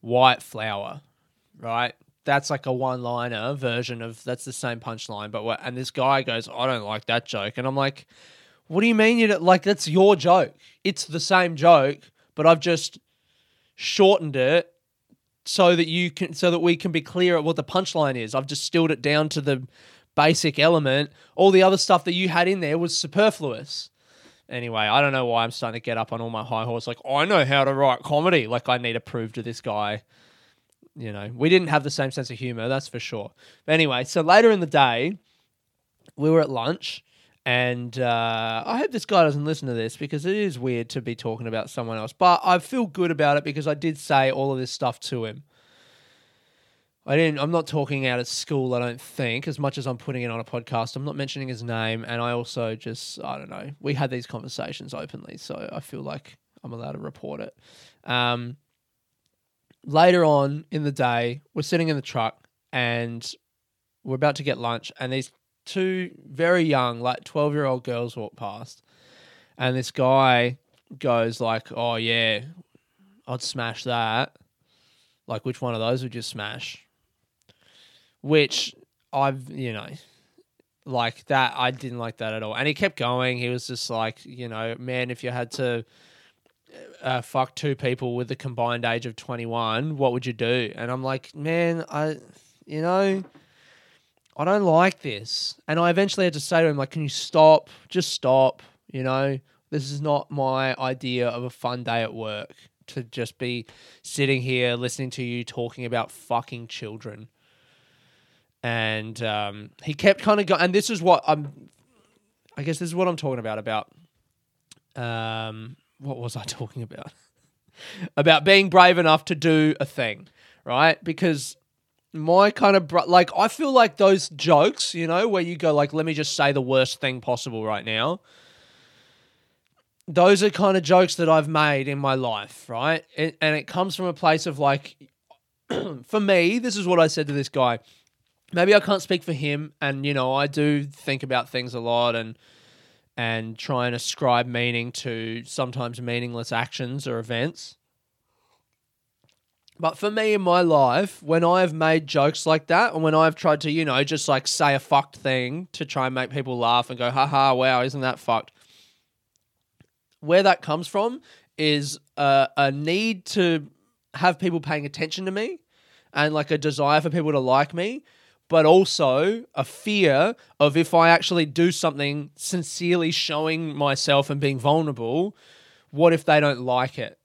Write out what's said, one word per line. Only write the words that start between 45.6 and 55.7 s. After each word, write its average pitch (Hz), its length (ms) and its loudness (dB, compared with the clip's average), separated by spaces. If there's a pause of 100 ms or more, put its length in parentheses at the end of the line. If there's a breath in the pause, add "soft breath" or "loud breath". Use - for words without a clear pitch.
I 143 80 0
didn't, 156 240 2
I'm 151 120 -2
not 170 160 -2
talking 139 400 -4
out 123 120 -2
of 120 80 -6
school, 131 460 -4
I 120 60 0
don't 120 200 -6
think, 127 480 -6
as 147 120 -8
much 143 180 -4
as 127 80 -10
I'm 127 120 -6
putting 127 260 -8
it 120 80 -6
on 117 80 -8
a 113 40 -10
podcast. 120 520 -6
I'm 135 100 -10
not 147 100 -8
mentioning 139 320 -10
his 117 140 -10
name, 113 420 -4
and 117 160 -8
I 120 120 -2
also 117 440 -6
just, - 480 -14
I 67 140 -8
don't - 120 -16
know, 101 200 -14 (100)
we 143 140 -4
had 135 160 -2
these 123 160 -8
conversations - 680 -12
openly, - 460 -14
so - 340 -14